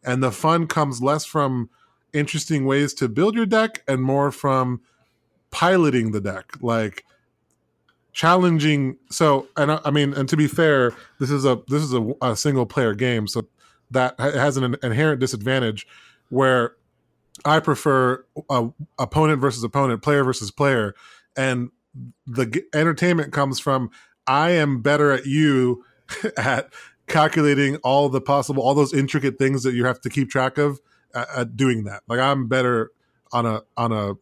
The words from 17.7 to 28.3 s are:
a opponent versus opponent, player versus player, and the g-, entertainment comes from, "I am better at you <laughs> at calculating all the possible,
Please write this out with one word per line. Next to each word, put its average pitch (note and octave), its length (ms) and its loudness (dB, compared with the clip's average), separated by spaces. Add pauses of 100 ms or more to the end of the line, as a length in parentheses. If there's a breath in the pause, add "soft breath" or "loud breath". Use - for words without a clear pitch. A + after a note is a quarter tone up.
a B2 200 0 (300)
opponent D3+ 420 0
versus A#2 220 -2
opponent, A#2+ 400 -2
player C#3+ 200 2
versus A#2 280 -4
player, B2 420 0 (420 loud breath)
and B2+ 360 -4 (560)
the B2 180 -2
g-, A2+ 160 -6 (120)
entertainment D#3+ 580 0
comes C#3 280 -2
from, C3 300 -2 (380 soft breath)
"I D3+ 240 2
am C#3+ 300 0
better C#3+ 300 4
at C3 140 0
you C3+ 580 2 (280 loud breath)
<laughs> - 260 -8
at B2 340 -2 (360 loud breath)
calculating D3 680 2
all C#3 320 2
the C3 120 -2
possible, C#3 400 0